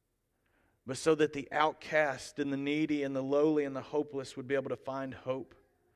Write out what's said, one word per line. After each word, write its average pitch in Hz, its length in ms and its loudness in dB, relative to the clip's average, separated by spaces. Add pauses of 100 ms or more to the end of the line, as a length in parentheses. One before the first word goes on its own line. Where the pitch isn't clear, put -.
(840)
but 127 120 -6
so 160 160 4
that 151 200 4
the 139 180 -6
outcast 151 880 0
and 143 140 0
the 135 40 -2
needy 147 460 0
and 139 100 -2
the 131 80 -2
lowly 147 440 4
and 135 100 -6
the 127 60 -6
hopeless 135 560 -6
would 131 100 -8
be 139 80 0
able 135 140 0
to 123 80 -4
find 135 360 -6
hope, 131 400 -6 (420)